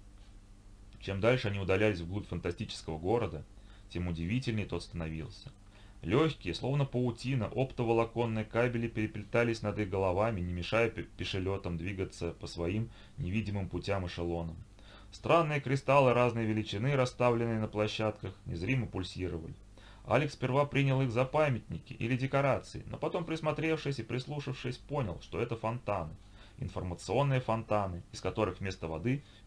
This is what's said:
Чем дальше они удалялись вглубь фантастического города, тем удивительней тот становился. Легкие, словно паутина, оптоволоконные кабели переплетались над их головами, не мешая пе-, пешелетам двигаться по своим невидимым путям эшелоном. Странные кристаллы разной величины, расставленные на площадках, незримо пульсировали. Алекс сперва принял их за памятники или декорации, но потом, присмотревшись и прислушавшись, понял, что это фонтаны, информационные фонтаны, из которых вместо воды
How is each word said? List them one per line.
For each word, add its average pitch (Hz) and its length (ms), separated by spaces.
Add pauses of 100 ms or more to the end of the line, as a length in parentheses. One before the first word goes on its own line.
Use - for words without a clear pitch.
(1000)
Чем 98 180
дальше 117 300
они 98 100
удалялись 95 400
вглубь 90 280
фантастического 85 720
города, 85 460 (460)
тем 87 180
удивительней 101 580
тот 87 180
становился. 80 680 (520)
Легкие, 127 500
словно 135 320
паутина, 123 600
оптоволоконные 113 1000
кабели 117 420
переплетались 113 760
над 104 160
их 101 100
головами, 95 520
не 90 120
мешая 110 360
пе-, 82 140
пешелетам 92 760
двигаться 92 560
по - 120
своим 95 440 (280)
невидимым 98 500
путям 90 380
эшелоном. 85 500 (560)
Странные 147 480
кристаллы 135 540
разной 117 320
величины, 110 500
расставленные 120 640
на 107 80
площадках, 107 680 (100)
незримо 104 400
пульсировали. 90 720 (500)
Алекс 139 280
сперва 131 320
принял 135 360
их 127 100
за 120 140
памятники - 680
или 120 220
декорации, 131 720
но 110 100
потом, 165 280
присмотревшись 156 720
и 110 40
прислушавшись, 127 760
понял, 117 440
что 85 200
это 117 140
фонтаны, 107 580 (460)
информационные 101 840
фонтаны, 104 680
из - 100
которых 92 380
вместо 92 280
воды 107 360 (240)